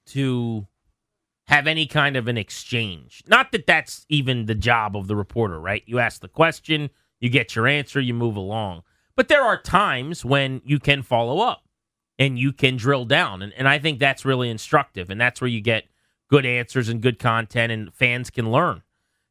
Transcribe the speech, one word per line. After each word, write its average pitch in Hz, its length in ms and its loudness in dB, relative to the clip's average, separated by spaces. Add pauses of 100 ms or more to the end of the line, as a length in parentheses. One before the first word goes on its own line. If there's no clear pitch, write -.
to 120 600 -4 (800)
have 143 180 4
any 160 200 0
kind 143 320 0
of 117 100 -2
an 120 100 0
exchange. 98 880 -8
Not 247 280 -2
that 190 120 -6
that's - 440 -2
even 127 360 -2
the 110 80 -2
job 107 440 0
of 95 100 -8
the 107 80 -2
reporter, 98 460 -4
right? 98 240 -4
You 120 140 -4
ask 113 200 -2
the 101 80 -18
question, 156 640 -2 (320)
you 123 80 0
get 123 260 0
your 113 120 2
answer, 143 340 -2
you 123 120 -2
move 117 220 -2
along. 98 480 -6 (320)
But 254 140 0
there 294 140 4
are 208 180 2
times 165 640 -2
when 131 400 0
you 143 120 2
can 139 260 0
follow 120 360 0
up 233 240 0 (560)
and 135 180 2
you 135 140 0
can 131 240 2
drill 127 300 0
down. 117 360 0
And, 104 120 -12
and 131 160 2
I 147 100 4
think 143 200 -4
that's 139 260 0
really 127 240 0
instructive. 107 600 0
And 104 120 -4
that's 120 180 2
where 127 80 -2
you 117 140 -2
get 110 240 0 (440)
good 135 160 6
answers 123 440 -2
and 117 120 -4
good 120 160 0
content, 117 540 0
and 110 220 -8
fans 123 360 -2
can 113 220 -2
learn 143 320 0 (460)